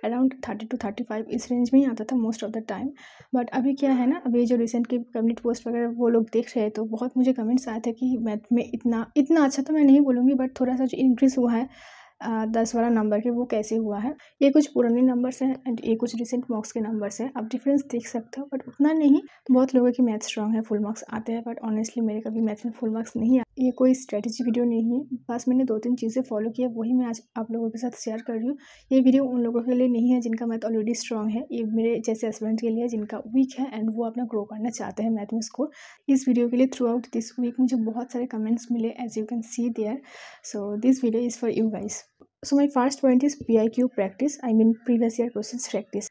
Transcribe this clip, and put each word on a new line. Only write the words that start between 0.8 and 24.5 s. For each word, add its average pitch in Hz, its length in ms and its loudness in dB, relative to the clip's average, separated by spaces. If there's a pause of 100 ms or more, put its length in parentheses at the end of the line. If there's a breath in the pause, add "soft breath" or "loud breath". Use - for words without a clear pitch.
thirty 214 280 -6
five 220 160 -4
इस - 220 -6
रेंज 247 240 2
में 269 60 10
ही 277 60 4
आता 226 180 -4
था 262 120 -2
most 220 220 0
of 214 120 -6
the 226 120 -8
time। 214 260 -6 (480 loud breath)
But 247 160 -2
अभी 269 220 0
क्या 277 180 0
है 247 140 2
ना, 330 200 0
अभी 240 200 2
जो 240 100 2
रिसेंट 233 300 0
की 247 120 -2
कम्युनिटी 233 440 -2
पोस्ट 233 240 -2
वगैरह 233 220 -2
वो 233 200 0
लोग 226 160 4
देख 226 240 -2
रहे 247 120 -4
हैं, 214 100 0
तो 214 140 -6
बहुत 220 320 -6
मुझे 254 160 4
कमेंट्स 247 360 0
आए 226 180 -6
थे 240 60 -2
कि 254 280 -2
मैथ 220 180 -2 (140)
में 240 220 2
इतना, 233 420 -2
इतना 302 280 6
अच्छा 269 180 0
तो 285 100 -2
मैं 302 120 4
नहीं 277 160 10
बोलूँगी, 262 340 4
but 254 260 -2
थोड़ा 254 160 0
सा 262 80 0
जो 254 140 -4
इंक्रीज 262 400 4
हुआ 240 140 2
है, 226 160 0 (520 loud breath)
अ, 220 260 -4
दस 226 300 0
बारह 233 120 2
नंबर 214 320 2
के, 240 100 0
वो 240 140 0
कैसे 220 320 -2
हुआ 214 220 -2
है। 247 160 -4 (280 soft breath)
ये 277 80 6
कुछ 294 160 4
पुराने 240 360 2
नंबर्स 254 400 0
हैं 262 200 -2
and 233 220 -6
ये 226 100 2
कुछ 233 220 -4
रिसेंट 247 340 -4
मॉक्स 214 220 -6
के 233 80 -4
नंबर्स 214 400 -4
हैं। 262 160 -6
आप 226 80 -6
डिफरेंस 277 460 0
देख 233 160 -4
सकते 240 340 -8
हो, 277 140 -10
but 262 140 -8
उतना 294 240 2
नहीं। 302 280 6 (300 loud breath)
बहुत 262 240 4
लोगों 247 180 6
के 247 100 2
मैथ 220 160 0
स्ट्रॉन्ग 220 360 -4
है, 220 60 0
फुल 214 200 -2
मार्क्स 214 300 -6
आते 226 220 -6
हैं, 233 120 -6
but 233 100 -8 (140)
honestly 220 300 -4
मेरे 220 220 -2
कभी 220 200 -6
मैथ 214 160 0 (100)
में 226 60 -6
फुल 226 180 -4
मार्क्स 226 260 -6
नहीं 233 220 4
आए। 233 60 0 (140)
ये 254 120 2
कोई 254 240 4
स्ट्रेटजी 226 500 -6
वीडियो 240 200 0